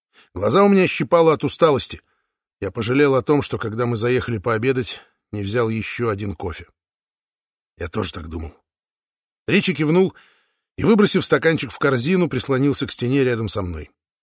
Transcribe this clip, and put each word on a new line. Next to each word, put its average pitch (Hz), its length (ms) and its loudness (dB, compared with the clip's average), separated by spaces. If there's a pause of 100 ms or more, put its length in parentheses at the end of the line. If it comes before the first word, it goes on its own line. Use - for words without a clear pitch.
(340)
Глаза 110 300 2
у 202 40 6
меня 190 180 4
щипало 160 460 2
от 143 120 -2
усталости. 147 580 0 (580)
Я 98 100 -6
пожалел 131 440 2
о 127 80 2
том, 147 180 2
что, - 160 -4
когда 113 300 -4
мы 120 100 -2
заехали 117 400 -2
пообедать, 120 640 -2 (320)
не 107 100 -6
взял 110 280 -2
ещё 113 400 -4
один 101 240 -6
кофе. - 320 -10 (1120)
«Я 85 100 -10
тоже 98 240 -6
так 80 160 -14
думал». 80 260 -12 (920)
Ричи 185 260 0
кивнул 160 400 2 (640)
и, - 80 -4
выбросив 196 400 4
стаканчик 151 460 0
в - 80 -14
корзину, 143 500 2
прислонился 131 580 0
к - 60 -6
стене 131 320 0
рядом 113 260 -2
со 104 100 -6
мной. 82 300 -8 (320)